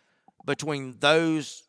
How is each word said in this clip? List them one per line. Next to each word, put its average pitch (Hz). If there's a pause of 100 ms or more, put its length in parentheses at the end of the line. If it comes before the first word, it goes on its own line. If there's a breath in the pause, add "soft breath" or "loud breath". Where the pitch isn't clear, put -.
(440 soft breath)
between 139
those, 156